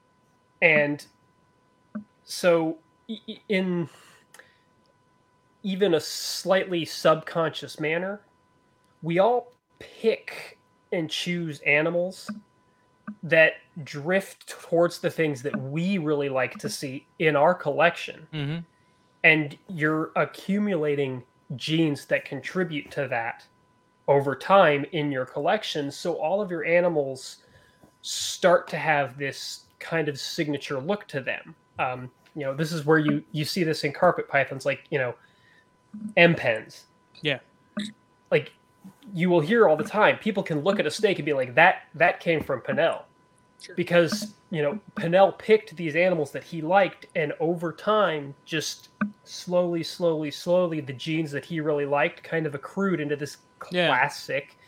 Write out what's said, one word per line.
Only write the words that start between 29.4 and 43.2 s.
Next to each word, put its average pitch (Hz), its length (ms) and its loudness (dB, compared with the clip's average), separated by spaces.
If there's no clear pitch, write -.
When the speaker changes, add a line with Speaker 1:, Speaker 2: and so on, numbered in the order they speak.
Speaker 1:
kind 160 300 -2
of 139 100 -6
signature 147 600 -6
look 185 280 -6
to 139 140 -8
them. 123 340 -10
Um, 127 320 -6
you 156 80 -8
know, 135 100 -2
this 156 200 -4
is 151 120 -6
where 160 140 6
you, 151 320 0
you 151 140 -4
see 180 180 -2
this 156 220 -2
in 143 80 -2
carpet 165 340 2
pythons, 135 380 -2
like, 139 240 -2
you 151 80 -2
know, 123 180 -2
M 170 180 10
pens. - 500 -4
Speaker 2:
Yeah. 143 180 -2
Speaker 1:
Like, 156 200 0
you 180 160 0
will 175 100 6
hear 202 300 6
all 208 80 4
the - 60 -2
time, 190 340 4
people 208 240 -4
can 151 200 -2
look 196 180 2
at 151 80 0
a 151 40 -4
snake 190 280 0
and 160 60 -4
be 151 80 0
like, 127 200 -2
"That, 165 300 6
that 165 260 2
came 165 240 0
from 127 180 -4
Pinnell." 139 420 -2